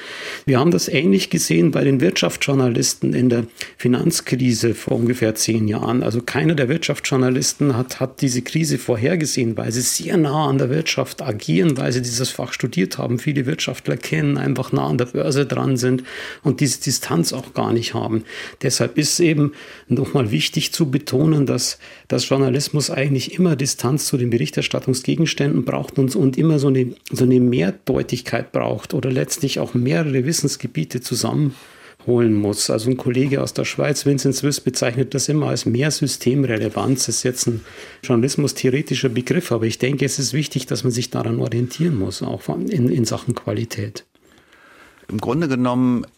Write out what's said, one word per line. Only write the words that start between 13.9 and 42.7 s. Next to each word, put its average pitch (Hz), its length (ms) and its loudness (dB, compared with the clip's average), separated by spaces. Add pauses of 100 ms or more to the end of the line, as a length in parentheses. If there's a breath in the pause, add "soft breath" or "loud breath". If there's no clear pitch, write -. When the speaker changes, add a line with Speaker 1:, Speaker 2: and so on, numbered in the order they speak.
Speaker 1:
kennen, 143 420 -2
einfach 135 340 -2
nah 139 160 0
an 147 100 0
der - 60 0
Börse 131 420 0
dran 127 300 0
sind 127 260 2 (400 loud breath)
und 143 160 2
diese 139 220 0
Distanz - 520 -2
auch - 220 -10
gar 110 180 0
nicht 117 220 0
haben. 110 300 -2 (380 loud breath)
Deshalb 123 340 0
ist 151 240 0
eben 151 320 4 (360 loud breath)
nochmal 127 420 0
wichtig - 420 -2
zu 151 180 0
betonen, 143 540 2
dass, 127 340 -2 (300 loud breath)
dass 127 180 0
Journalismus 135 640 0
eigentlich 135 440 -2
immer 175 200 4
Distanz 127 520 0
zu 143 100 0
den 123 140 0
Berichterstattungsgegenständen 139 1400 0
braucht 139 320 -2
und, 131 180 2
und 135 220 4
immer 156 200 4
so 139 100 2
eine, 127 260 2 (160)
so - 140 2
eine 127 140 6
Mehrdeutigkeit 127 1120 0
braucht - 440 -2
oder 135 160 0
letztlich 139 500 -2
auch - 140 -2
mehrere 135 500 2
Wissensgebiete 135 800 -2
zusammenholen 120 1300 0
muss. 104 380 0
Also 113 180 0
ein 131 80 2
Kollege 131 460 0
aus 127 100 -4
der 139 140 -2
Schweiz, 143 400 -2
Vincent 139 300 2
Swiss, - 260 -2
bezeichnet 127 500 -2
das 135 160 -2
immer 151 200 0
als 127 180 -2
Mehrsystemrelevanz. 123 1400 0
Das 117 120 -2
ist - 80 -2
jetzt 127 240 -2
ein 113 120 0 (420 loud breath)
journalismustheoretischer 131 1080 0
Begriff, 123 420 -2
aber 113 140 2
ich 107 120 -2
denke, 139 280 0
es 131 120 -4
ist 120 140 -4
wichtig, 143 320 -2
dass - 180 -4
man 127 100 0
sich 123 180 -4
daran 120 300 -2
orientieren 127 580 0
muss, 95 240 -4
auch - 260 -6
in, - 400 0